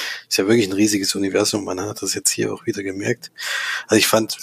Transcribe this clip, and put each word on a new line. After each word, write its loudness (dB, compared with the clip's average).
Ist -2
ja 2
wirklich 6
ein -4
riesiges 2
Universum, 0
man -4
hat -6
das -4
jetzt -2
hier -2
auch -12
wieder -4
gemerkt. -4
Also 6
ich 4
fand, 2